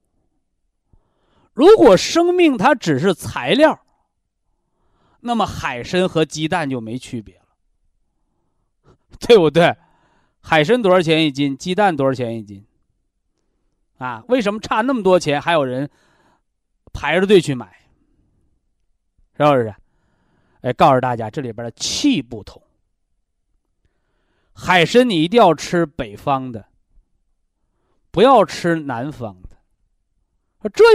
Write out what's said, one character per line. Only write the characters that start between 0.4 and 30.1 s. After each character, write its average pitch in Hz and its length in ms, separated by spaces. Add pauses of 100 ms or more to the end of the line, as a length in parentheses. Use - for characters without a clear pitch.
如 370 240
果 247 180
生 349 400
命 320 220
它 233 160
只 160 260
是 180 140
材 127 380
料， 269 280 (1400)
那 240 140
么 208 100
海 131 380
参 180 240
和 160 180
鸡 156 220
蛋 156 220
就 131 120
没 113 160
区 123 240
别 95 140
了， - 100 (1700)
对 240 180
不 165 120
对？ 160 260 (680)
海 156 220
参 226 180
多 190 100
少 185 100
钱 160 240
一 151 60
斤？ 139 260
鸡 180 180
蛋 185 200
多 135 100
少 135 80
钱 117 240
一 113 60
斤？ 101 220 (1300)
啊， 120 320
为 254 120
什 202 120
么 214 60
差 220 220
那 262 120
么 233 100
多 180 160
钱 143 220
还 165 100
有 160 120
人 131 260 (1040)
排 151 260
着 190 80
队 196 120
去 147 140
买？ 120 240 (1600)
是 143 60
不 147 120
是？ 110 180 (880)
哎， 123 120
告 143 200
诉 127 60
大 123 160
家， 113 140
这 147 120
里 120 120
边 113 100
的 117 80
气 - 500
不 117 220
同。 - 180 (1900)
海 175 320
参 247 240
你 170 120
一 160 60
定 202 100
要 190 160
吃 170 320
北 113 300
方 131 360
的， 110 140 (1500)
不 170 100
要 240 220
吃 170 320
南 139 360
方 110 320
的。 - 140 (1040)